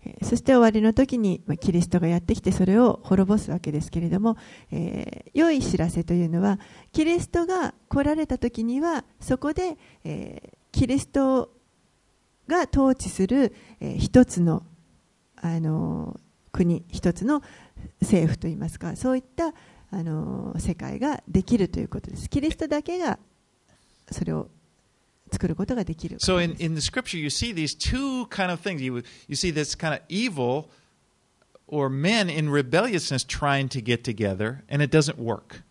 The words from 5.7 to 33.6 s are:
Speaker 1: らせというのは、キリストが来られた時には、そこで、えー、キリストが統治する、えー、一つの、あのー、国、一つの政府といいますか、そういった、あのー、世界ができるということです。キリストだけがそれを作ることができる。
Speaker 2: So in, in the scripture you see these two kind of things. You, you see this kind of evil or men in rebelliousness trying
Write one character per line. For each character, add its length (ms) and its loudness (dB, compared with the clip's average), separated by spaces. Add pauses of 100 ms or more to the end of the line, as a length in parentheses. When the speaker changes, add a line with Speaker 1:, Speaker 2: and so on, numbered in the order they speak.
Speaker 1:
ら 120 2
せ 140 -2
と 100 0
い 120 2
う 40 -2
の 120 0
は、 180 2 (320)
キ 140 0
リ 160 2
ス 60 -8
ト 180 0
が 280 0 (140)
来 160 0
ら 100 2
れ 140 -2
た 100 -2
時 280 -2
に 160 -2
は、 240 -2 (160)
そ 160 -2
こ 160 -2
で、 240 -4 (260)
え 400 -10
ー、 140 -20 (160)
キ 140 2
リ 120 2
ス 80 -8
ト 420 2 (1000)
が 200 2
統 240 4
治 140 -4
す 180 -2
る、 300 2 (240)
え 140 -8
ー、 40 -6
一 280 8
つ 160 -2
の、 220 2 (760)
あ 200 -4
の 600 -4 (280)
ー、 40 -20
国、 380 0
一 240 -2
つ 100 -8
の 180 0 (600)
政 280 4
府 80 -2
と 120 -6
い 40 -6
い 40 -6
ま 100 -6
す 120 -10
か、 180 -8
そ 160 0
う 20 2
い 60 -2
っ 20 -20
た、 300 -4 (360)
あ 140 -6
の 520 -6
ー、 40 -6
世 160 -4
界 240 -10
が 300 -4
で 140 2
き 140 2
る 120 2
と 100 -6
い 60 -4
う 20 -12
こ 140 -10
と 100 -14
で 60 -12
す。 120 -10
キ 120 -2
リ 100 0
ス 60 -8
ト 100 -4
だ 160 -2
け 160 -6
が 200 -2 (920)
そ 140 -6
れ 80 -4
を 160 -6 (840)
作 160 -2
る 80 -2
こ 100 -4
と 100 -4
が 80 -4
で 120 -6
き 120 -10
る。 120 -12
Speaker 2:
So 200 2
in, 200 -2
in 160 -2
the 60 -4
scripture 360 -4
you 100 -4
see 280 -4
these 200 -4
two 520 -2
kind 240 -2
of 100 -4
things. 220 -4
You, 180 -4 (260)
you 80 -8
see 160 -2
this 240 -2
kind 200 -4
of 120 -10
evil 580 -2 (1000)
or 220 -2
men 400 0
in 220 0
rebelliousness 720 0
trying 440 -2